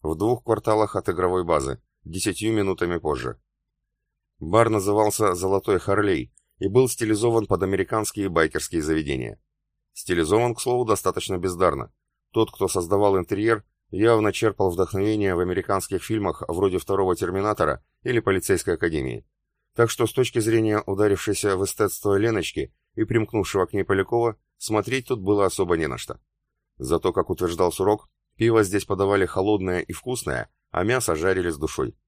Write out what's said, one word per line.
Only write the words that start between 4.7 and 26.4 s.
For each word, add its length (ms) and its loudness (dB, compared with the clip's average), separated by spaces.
«Золотой 440 0
Харлей» 540 0
и 100 -2
был 180 4
стилизован 580 0
под 180 0
американские 680 -2
байкерские 520 0
заведения. 600 -4
Стилизован, 640 0
к 60 -12
слову, 240 0
достаточно 520 -2
бездарно. 540 0
Тот, 200 2
кто 180 -2
создавал 480 2
интерьер, 480 0
явно 420 4
черпал 380 0
вдохновение 640 0
в 40 0
американских 600 -2
фильмах 460 -4
вроде 300 0
«Второго 380 0
Терминатора» 680 -2
или 180 0
«Полицейской 540 0
Академии». 500 -4
Так 140 4
что 180 -2
с 60 -6
точки 260 0
зрения 460 2
ударившейся 720 0
в 80 0
эстетство 500 0
Леночки 580 -2
и 80 -2
примкнувшего 640 0
к 80 -14
ней 100 -2
Полякова, 540 0
смотреть 500 -2
тут 120 -4
было 260 2
особо 300 0
не 120 -2
на 100 -6
что. 240 -14